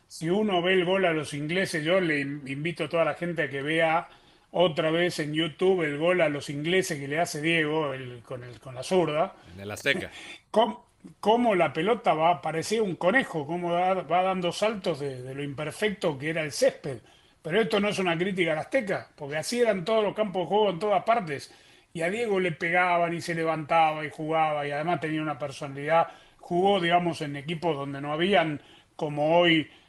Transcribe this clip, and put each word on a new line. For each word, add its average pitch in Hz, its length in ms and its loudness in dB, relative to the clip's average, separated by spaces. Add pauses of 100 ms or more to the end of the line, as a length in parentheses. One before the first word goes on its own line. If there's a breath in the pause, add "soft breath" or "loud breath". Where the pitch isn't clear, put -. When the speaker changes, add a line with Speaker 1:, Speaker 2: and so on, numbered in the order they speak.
Speaker 1:
Si - 240 -6
uno 196 320 2
ve 185 120 2
el 180 100 4
gol 190 200 2
a 170 80 4
los 151 220 -4
ingleses, 156 500 -2
yo 185 160 4
le 151 200 0
in-, 143 260 -6
invito 151 380 -6
a 139 40 -8
toda 165 160 2
la 147 100 0
gente 170 280 -4
a 139 80 -4
que 139 120 -6
vea 160 460 0 (440 soft breath)
otra 170 380 2
vez 170 300 0
en 151 120 -2
YouTube 170 500 2
el 147 160 -2
gol 175 220 2
a 156 80 4
los 143 220 -4
ingleses 160 480 0
que 139 100 -8
le 147 120 -4
hace 160 220 -2
Diego, 156 520 0
el, 123 280 -12
con 127 220 -12
el, 120 160 -16
con 127 160 -16
la 127 80 -10
zurda. 170 500 2 (200)
Speaker 2:
En 92 60 -16
el 101 100 -10
Azteca. 139 400 -2 (200 loud breath)
Speaker 1:
<laughs> - 200 -20
Cómo, 214 380 0 (320)
cómo 226 340 4
la 160 180 2
pelota 185 420 2
va, 160 280 2
parecía 165 400 -2
un 185 140 -2
conejo, 175 500 2
cómo 175 260 -4
da, 180 220 2
va 175 280 0
dando 185 300 0
saltos 196 480 -2
de, 131 220 -6
de 131 120 -12
lo 143 100 -8
imperfecto 151 720 -4
que 147 120 -6
era 165 120 -4
el 151 100 -6
césped. 147 460 0 (440 soft breath)
Pero 170 180 0
esto 214 200 0
no 208 80 0
es 202 120 -2
una 170 180 0
crítica 180 340 0
al 156 60 -2
Azteca, 190 580 -2
porque 147 200 -8
así 240 240 -2
eran 208 240 2
todos 220 200 2
los 190 100 -2
campos 190 280 -2
de 156 60 -4
juego 202 220 4
en 170 100 -4
todas 208 240 2
partes. 180 500 -2 (400 loud breath)
Y 160 80 -4
a 175 80 0
Diego 214 300 0
le 180 120 0
pegaban 175 640 2
y 165 80 -6
se 170 120 -4
levantaba 160 680 2
y 147 60 -8
jugaba, 156 560 0
y 143 60 -4
además 156 280 -2
tenía 156 220 -4
una 151 160 -4
personalidad. 143 720 0 (300 loud breath)
Jugó, 190 420 2
digamos, 170 420 2
en 143 140 -6
equipos 156 400 -2
donde 139 240 -6
no 147 120 -6
habían, 165 480 2 (360 loud breath)
como 151 420 2
hoy, 165 320 4 (180 loud breath)